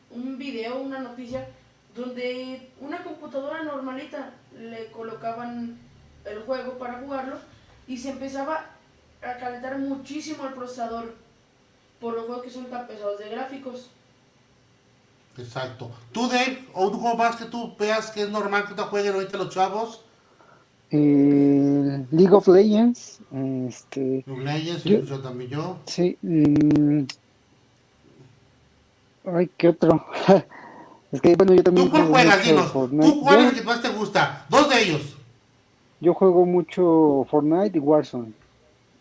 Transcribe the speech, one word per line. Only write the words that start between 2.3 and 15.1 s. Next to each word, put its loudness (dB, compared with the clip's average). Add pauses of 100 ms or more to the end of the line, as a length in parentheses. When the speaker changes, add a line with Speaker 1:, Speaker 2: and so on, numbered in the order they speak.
Speaker 1:
una -12
computadora -10
normalita -12 (280)
le -16
colocaban -12 (460)
el -14
juego -8
para -12
jugarlo -10 (500)
y -12
se -10
empezaba -10 (560)
a -10
calentar -10
muchísimo -10
el -12
procesador -12 (840)
por -8
los -8
juegos -10
que -16
son -16
tan -12
pesados -10
de -14
gráficos. -14 (1500)